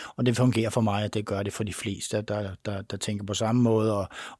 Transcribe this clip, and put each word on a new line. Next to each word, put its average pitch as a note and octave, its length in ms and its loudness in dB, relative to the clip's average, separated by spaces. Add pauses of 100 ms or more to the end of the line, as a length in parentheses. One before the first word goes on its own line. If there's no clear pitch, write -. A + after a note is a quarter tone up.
(160)
Og B2 100 0
det B2 100 4
fungerer A2+ 340 4
for A#2 120 2
mig, G#2 220 2
at G#2 100 -2
det G#2 120 -2
gør G2+ 180 -2
det G2+ 100 -4
for A2 100 -4
de G2+ 100 -4
fleste, G2+ 480 -4
der, G#2 340 -4 (100)
der, G2+ 160 -4
der G2 160 -8
tænker G#2 280 -4
på G#2 80 -4
samme A#2 280 2
måde, A2 360 4
og, F#2+ 100 -2 (320)